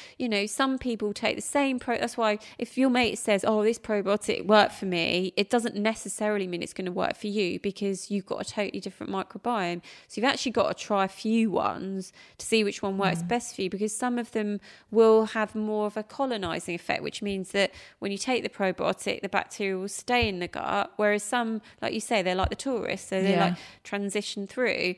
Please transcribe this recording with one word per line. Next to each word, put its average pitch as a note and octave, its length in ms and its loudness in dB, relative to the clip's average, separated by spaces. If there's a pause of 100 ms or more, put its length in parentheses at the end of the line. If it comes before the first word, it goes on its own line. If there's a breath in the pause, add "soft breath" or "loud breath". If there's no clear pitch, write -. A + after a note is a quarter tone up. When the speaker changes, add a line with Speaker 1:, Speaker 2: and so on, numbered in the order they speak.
(180 loud breath)
Speaker 1:
you B3+ 120 -2
know, G#3 160 0
some C4 320 0
people A3 340 -2
take A3 240 -2
the - 60 -6
same C4+ 360 0
pro-, A#3+ 200 -2
that's - 180 -2
why G#3+ 240 2 (180 loud breath)
if - 200 -6
your C4 120 6
mate B3 280 2
says, G3+ 280 2
"Oh, G#3+ 200 4
this A3+ 120 4
probiotic - 680 0
worked G#3 300 6
for - 100 -6
me," F3+ 500 0
it G3+ 140 2
doesn't A#3+ 260 0
necessarily G#3 720 -2
mean F3 160 -6
it's - 100 -8
gonna F3+ 200 -4
work - 240 -2
for G#3+ 100 -8
you G3 320 0
because G3 500 -4
you've G3+ 160 -2
got - 220 -6
a - 20 -8
totally G3+ 300 -4
different - 320 -6
microbiome. F#3+ 680 -2 (260 loud breath)
So - 140 -6
you've C4+ 100 6
actually A#3+ 220 -2
got G#3 240 4
to - 80 -12
try G3 180 2
a F#3+ 60 0
few A3 420 2
ones F#3+ 640 -2 (240 loud breath)
to - 80 -12
see A3 180 4
which G#3 180 -2
one G3 160 -2
works E3+ 260 2
Speaker 2:
Mm. F3 40 -4
Speaker 1:
best A#3+ 300 -2
for F#3+ 40 -4
you, F#3 80 -2
because G#3 240 -2
some B3 240 -2
of A#3 140 -6
them G#3 300 -2 (280 loud breath)
will A3 360 8
have G#3+ 280 -2
more G#3+ 320 -2
of G#3 120 -6
a G#3+ 60 -4
colonizing F#3 720 -4
effect, - 280 -4
which - 180 -8
means G3 300 -4
that G3 200 2 (280 loud breath)
when G3+ 140 -6
you G3 40 -4
take B3+ 240 -2
the - 80 -4
probiotic, - 720 -2
the G3 60 -4
bacteria G3 500 -2
will G3 120 -6
stay A#3+ 400 0
in F#3 100 -4
the F3 80 -4
gut, - 480 -2
whereas G#3 280 2
some, A3+ 380 -2 (200 loud breath)
like - 120 -2
you A3 60 -4
say, G#3+ 220 0
they're F3+ 140 0
like F#3+ 140 0
the - 60 -6
tourists, A3+ 540 -4
so F#3+ 120 0
they, F#3+ 100 4
Speaker 2:
Yeah. G3 160 4
Speaker 1:
like, F3 80 0 (280 loud breath)
transition G3+ 600 -4
through. G3 520 0